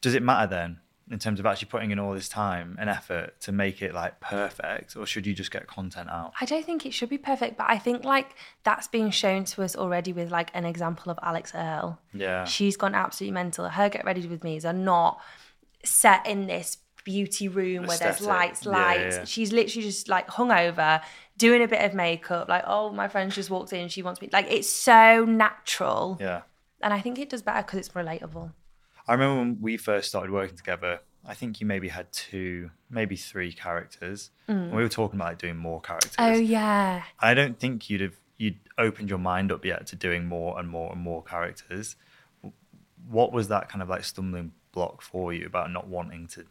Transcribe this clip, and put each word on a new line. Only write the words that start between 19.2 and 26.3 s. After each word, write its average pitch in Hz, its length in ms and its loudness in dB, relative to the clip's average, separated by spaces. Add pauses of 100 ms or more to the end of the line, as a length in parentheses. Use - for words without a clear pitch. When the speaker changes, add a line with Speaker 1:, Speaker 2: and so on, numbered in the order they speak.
Speaker 2:
She's 220 260 -2
literally 220 340 2
just, 196 220 -6
like, 185 180 2
hungover, 170 760 4 (360)
doing 233 240 8
a 226 60 4
bit 226 160 2
of 196 100 0
makeup, 170 540 -2
like, 180 180 2
"Oh, 208 240 0
my 202 160 -2
friend's 196 300 -2
just 185 120 -6
walked 185 240 -6
in, 175 160 -6
she 185 140 -8
wants 180 180 -6
me." 196 120 -12
Like, 196 180 6
it's 214 180 2
so 226 560 12
natural. 190 960 2
Speaker 1:
Yeah. 90 220 -4 (400)